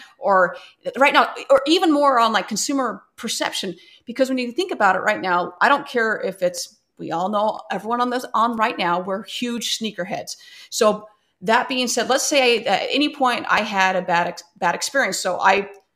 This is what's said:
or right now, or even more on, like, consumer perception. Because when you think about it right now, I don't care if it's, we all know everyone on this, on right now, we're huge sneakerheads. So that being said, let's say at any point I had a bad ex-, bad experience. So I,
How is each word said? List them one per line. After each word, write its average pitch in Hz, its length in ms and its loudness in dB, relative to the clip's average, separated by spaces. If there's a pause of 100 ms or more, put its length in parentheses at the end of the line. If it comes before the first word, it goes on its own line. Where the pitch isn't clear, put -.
(200)
or 185 360 2 (420)
right 269 160 6
now, 269 200 4 (160)
or 277 160 6
even 339 260 4
more 285 280 4
on, 226 120 4
like, 196 160 0
consumer 226 540 -4 (140)
perception. 214 600 -6 (300)
Because 254 240 0
when 262 80 0
you 240 140 -4
think 370 200 -4
about 202 240 2
it - 40 -2
right 208 200 -2
now, 180 420 -2
I 208 60 4
don't 285 200 2
care 220 340 -2
if 185 220 -4
it's, 180 320 -4 (220)
we 170 160 -8
all 180 160 -2
know 214 320 -2 (100)
everyone 214 300 -4
on 247 80 0
this, 254 240 -4
on 226 240 0
right 233 200 -2
now, 175 220 0
we're 190 240 -6
huge - 560 -6
sneakerheads. 208 560 -8 (340)
So 208 380 0 (320)
that 226 300 2
being 254 180 -2
said, 220 220 -2
let's 269 180 2
say 247 380 2
at - 260 0
any 294 160 2
point 247 400 -2
I 196 140 2
had 190 340 0
a 180 60 0
bad 175 260 0
ex-, - 160 -10 (140)
bad 180 180 0
experience. 240 420 -2
So 180 220 -4
I, 196 300 2 (260)